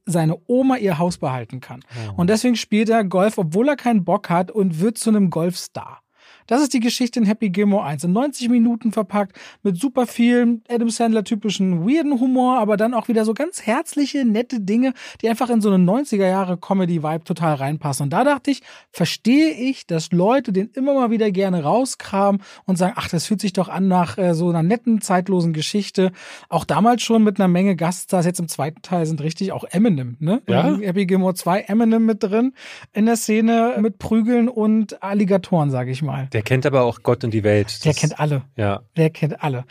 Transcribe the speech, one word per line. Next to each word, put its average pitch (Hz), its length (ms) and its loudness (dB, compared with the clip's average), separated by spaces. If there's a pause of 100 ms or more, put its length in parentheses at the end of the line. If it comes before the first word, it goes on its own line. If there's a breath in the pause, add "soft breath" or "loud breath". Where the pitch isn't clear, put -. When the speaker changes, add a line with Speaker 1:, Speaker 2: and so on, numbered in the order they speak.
Speaker 1:
seine 165 300 0 (100)
Oma 262 300 2
ihr 190 220 0
Haus 175 200 -2
behalten 127 420 -6
kann. - 240 -18 (260 loud breath)
Speaker 2:
Oh. 98 100 -12
Speaker 1:
Und 175 80 2
deswegen 220 280 2
spielt 214 320 0
er 226 160 2
Golf, 190 340 0
obwohl 196 300 0
er 294 80 0
keinen 220 280 0
Bock 190 260 -2
hat 180 200 0
und 190 300 -2
wird 226 180 0
zu 226 120 -2
einem 202 200 2
Golfstar. - 720 -6 (480 soft breath)
Das 254 140 2
ist 269 120 0
die 262 40 2
Geschichte 240 400 0
in 226 80 4
Happy 214 240 0
Gilmore 202 340 2
eins. 147 200 -6
In 175 80 0
neunzig 247 360 -2
Minuten 233 440 2
verpackt, 208 440 -2 (280 loud breath)
mit 196 160 0
super 254 260 -2
viel 240 600 2
Adam 233 220 -2
Sandler 220 340 0
typischen 185 600 -2
weirden 277 360 0
Humor, 254 400 2
aber 208 160 2
dann 226 180 0
auch 226 140 -2
wieder 220 160 2
so 220 100 0
ganz 311 320 -6
herzliche, 277 580 -2
nette 233 360 0
Dinge, 226 320 0 (280 loud breath)
die 220 80 0
einfach 233 220 -2
in 233 100 2
so 208 100 2
eine 185 100 4
neunziger 196 480 2
Jahre 185 280 0
Comedy-Vibe 170 680 -2
total 160 300 0
reinpassen. 143 500 -4
Und 139 60 -4
da 180 120 0
dachte 285 300 0
ich, - 100 -10 (300 loud breath)
verstehe 269 600 2
ich, 254 340 -6
dass 160 240 -4
Leute 220 400 2
den 190 220 -2
immer 277 200 0
mal 247 160 2
wieder 214 220 0
gerne 185 320 0
rauskramen 202 760 0 (240 loud breath)
und 185 120 0
sagen, 180 180 0
„Ach, - 140 -8
das 170 180 -4
fühlt 208 140 -2
sich 196 120 -4
doch 175 160 -2
an 185 200 -2
nach, 180 280 0
äh, 180 160 2
so 170 160 0
einer 170 140 0
netten, 220 380 0
zeitlosen 180 520 0
Geschichte.“ 185 600 -2 (360 loud breath)
Auch 165 160 -2
damals 220 380 2
schon 226 220 4
mit 208 160 2
einer 185 80 4
Menge 185 260 2
Gaststars, 170 500 -2
jetzt 180 140 -2
im 175 80 -6
zweiten 156 360 -6
Teil 175 240 -2
sind 156 140 -4
richtig 165 300 -4
auch - 180 -8
Eminem, 147 520 0
ne? 180 280 0
Speaker 2:
Ja? 139 200 2
Speaker 1:
In 196 140 0
Happy 190 240 -2
Gilmore 185 280 2
zwei 185 280 -2
Eminem 226 440 2
mit 220 160 -2
drin 226 300 0 (400 loud breath)
in 214 140 2
der 233 100 2
Szene 226 640 2
mit 214 180 -2
Prügeln 233 500 2
und 220 540 0
Alligatoren, 190 720 0
sag 127 160 -2
ich 131 140 -6
mal. 135 340 -6
Speaker 2:
Der 107 60 0
kennt 131 240 2
aber 135 160 4
auch 120 200 -2
Gott 123 220 0
und 113 80 -4
die 104 120 0
Welt. 104 420 2
Speaker 1:
Der 151 60 4
Speaker 2:
Das - 100 -6
Speaker 1:
kennt 151 180 -2
alle. 147 220 -2 (140)
Speaker 2:
Ja. 101 260 -2 (160)
Speaker 1:
Der 160 100 4
kennt 160 340 -6
alle. 131 280 -4